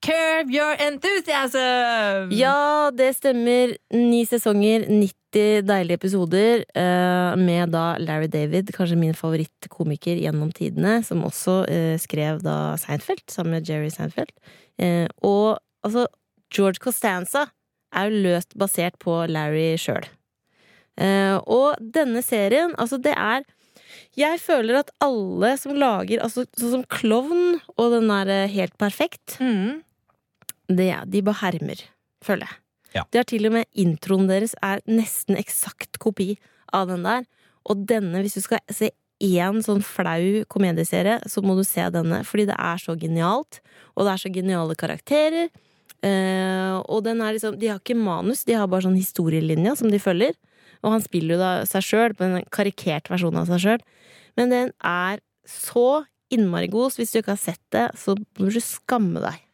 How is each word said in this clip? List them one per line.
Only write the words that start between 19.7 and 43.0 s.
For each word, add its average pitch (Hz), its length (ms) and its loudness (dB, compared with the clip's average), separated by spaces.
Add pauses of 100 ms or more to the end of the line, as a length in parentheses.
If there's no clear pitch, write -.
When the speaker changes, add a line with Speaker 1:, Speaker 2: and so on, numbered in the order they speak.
Speaker 2:
selv. - 280 -4 (920)
Eh, 196 400 2
og 269 420 2
denne 233 440 0
serien, 247 540 0
altså, 247 240 -2
det 285 140 2
er, 233 280 -2 (680)
jeg 302 260 0
føler 247 400 2
at 285 120 -4 (100)
alle 214 560 0
som 277 180 -8
lager, 226 460 0
altså, 240 240 -4 (100)
sånn 233 160 -2
som 254 120 0
Klovn 320 760 2 (180)
og 233 140 4
den 226 160 4
der, 196 220 2
eh, 196 180 2
Helt 196 300 -4
Perfekt, - 640 -4
Speaker 1:
Mm. 247 420 0 (840)
Speaker 2:
det, 185 280 2 (140)
de 196 120 0
bare 202 200 0
hermer, 175 400 -4 (420)
føler - 240 -4
jeg. - 80 -16 (400)
Speaker 3:
Ja. 85 160 -4
Speaker 2:
De 233 80 2
har 247 60 2
til - 200 -2
og 220 80 2
med, 226 120 0 (100)
introen 190 520 2
deres 196 360 0
er 196 240 -2
nesten 220 500 0
eksakt - 640 -8
kopi 202 380 -2 (340)
av 190 160 0
den 180 160 -4
der. 233 220 -2 (400)
Og 202 200 -2
denne, 196 380 0
hvis 202 120 -4
du 190 60 -6
skal 208 180 -2 (120)
se - 180 -2 (320)
en 190 400 2
sånn 202 220 0
flau 180 640 -2
komedieserie, 180 840 0
så 202 160 -4
må 190 140 2
du 190 60 2
se 185 180 -2 (100)
denne, 170 320 0
fordi 208 240 0
det - 100 -2
er 170 200 -2
så 170 200 -8
genialt, 165 600 -2 (380)